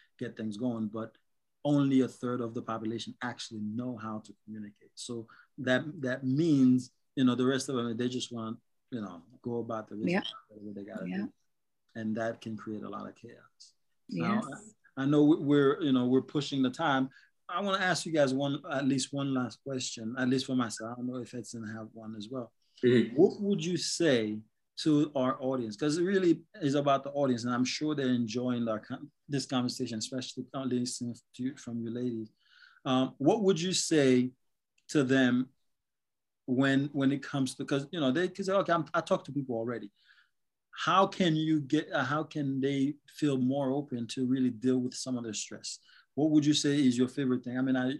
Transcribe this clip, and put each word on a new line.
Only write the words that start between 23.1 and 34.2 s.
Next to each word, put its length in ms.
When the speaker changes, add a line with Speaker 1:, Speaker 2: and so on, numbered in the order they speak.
Speaker 1:
What 260
would 220
you 140
say 600
to 380
our 260
audience? 340
'Cause 220
it 60
really 380
is 140
about 280
the 80
audience, 320
and 100
I'm 120
sure 280
they're 140
enjoying 600
our 120
con-, 320
this 180
conversation, 540
especially 540
listening 600
to, 220
from 260
you 80
ladies. 400
Um, 320
what 260
would 160
you 140
say 580